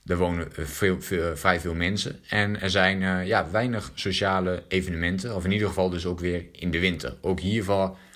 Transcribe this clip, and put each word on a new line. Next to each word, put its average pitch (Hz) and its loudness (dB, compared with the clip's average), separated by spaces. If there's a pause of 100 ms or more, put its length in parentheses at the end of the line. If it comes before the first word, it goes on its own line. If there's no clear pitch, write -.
Er 90 0
wonen, 87 0
eh, 76 -4
veel, 92 0
veel, 85 -2
eh, 80 -4
vrij 90 2
veel 82 -2
mensen. 90 -2
En 104 0
er 95 0
zijn, 95 4
eh, 92 0
ja, 92 2
weinig 113 0
sociale 92 0
evenementen. 92 -2
Of 90 -2
in 95 2
ieder 104 2
geval 92 2
dus 87 -4
ook 87 -2
weer 87 -2
in 90 -4
de 82 0
winter. 80 0
Ook 90 0
hiervan, 95 0 (180)